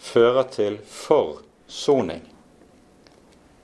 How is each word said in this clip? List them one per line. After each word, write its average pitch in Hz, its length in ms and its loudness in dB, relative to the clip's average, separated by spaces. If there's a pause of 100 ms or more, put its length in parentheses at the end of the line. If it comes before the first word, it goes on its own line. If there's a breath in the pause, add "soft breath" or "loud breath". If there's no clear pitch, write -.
fører 123 480 2
til 104 300 -4 (100)
forsoning. 98 1300 -2 (1400)